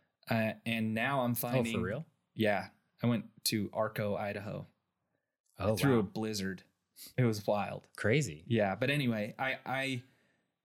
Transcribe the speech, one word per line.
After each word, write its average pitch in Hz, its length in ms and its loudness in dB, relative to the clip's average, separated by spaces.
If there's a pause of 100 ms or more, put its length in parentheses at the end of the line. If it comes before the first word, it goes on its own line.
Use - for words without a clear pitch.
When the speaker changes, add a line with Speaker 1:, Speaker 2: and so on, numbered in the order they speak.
(300)
Speaker 1:
uh, 110 240 2 (120)
and 113 280 -2
now 131 280 0
I'm 120 100 2
Speaker 2:
Oh, 120 40 2
for - 140 -4
Speaker 1:
finding 117 320 0
Speaker 2:
real? 107 240 -4 (300)
Speaker 1:
Yeah, 104 340 2 (320)
I 117 60 2
went 117 180 0 (200)
to 104 280 0
Arco, 107 420 -2
Idaho. 101 520 -6 (880)
Speaker 2:
Oh, 104 180 2
Speaker 1:
Through 131 200 4
Speaker 2:
wow. 113 40 6
Speaker 1:
a 104 40 2
blizzard. 98 600 -4 (540)
It 127 80 4
was 107 220 2
wild. 104 480 0
Speaker 2:
Crazy. 104 520 2
Speaker 1:
Yeah, 104 280 4
but 127 140 -2
anyway, 120 500 0
I, 131 260 -2
I, 131 360 -2 (640)